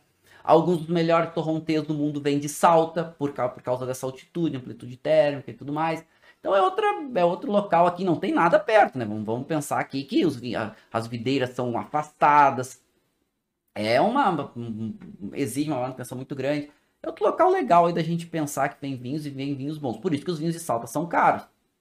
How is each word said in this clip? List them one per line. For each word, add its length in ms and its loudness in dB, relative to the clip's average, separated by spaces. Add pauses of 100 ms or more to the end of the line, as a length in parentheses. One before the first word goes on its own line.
(420)
Alguns 360 4
dos 100 -6
melhores 440 2
torrontés 520 -2
do 100 -4
mundo 260 -2
vêm 180 0
de 100 -4
Salta, 560 2 (120)
por 160 -2
ca-, 160 -4
por 140 -10
causa 240 -4
dessa 180 -6
altitude, 520 -6
amplitude 400 -14
térmica 540 2
e 40 -14
tudo 180 -10
mais. 320 -2 (360)
Então 140 0
é 60 6
outra, 260 2 (280)
é 100 4
outro 280 0
local 340 4
aqui, 180 -2
não 120 2
tem 160 -2
nada 260 4
perto, 400 4
né? 60 -4
Vamos, 200 -6
vamos 220 -4
pensar 320 -4
aqui 240 -6
que 240 0
os 80 0
vi-, 220 -6
a, 180 -6 (180)
as 140 -4
videiras 440 -2
são 280 -4
afastadas. 1040 2 (920)
É 280 2
uma, 560 0
um, 400 -8 (260)
um, 100 -10
exige 380 -4
uma 120 -2
manutenção 340 -8
muito 180 -10
grande. 340 -4 (320)
É 60 -12
outro 180 -4
local 260 4
legal 360 6
aí 60 0
da 100 0
gente 240 -2
pensar 420 -4
que 120 -12
tem 160 -8
vinhos 280 -8
e 60 -8
vem 240 -6
vinhos 240 -8
bons. 200 -6
Por 140 -2
isso 120 -4
que 60 -4
os 100 -6
vinhos 140 -2
de 60 -10
Salta 280 -4
são 180 -4
caros, 400 2 (340)